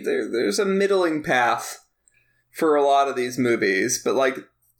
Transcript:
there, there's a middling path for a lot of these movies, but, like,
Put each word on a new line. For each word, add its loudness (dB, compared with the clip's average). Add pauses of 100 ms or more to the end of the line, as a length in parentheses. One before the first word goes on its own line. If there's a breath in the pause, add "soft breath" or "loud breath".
there, -4
there's -2
a 2
middling 0
path -2 (680)
for 2
a 4
lot 4
of -6
these -4
movies, 0
but, 0
like, 0 (420)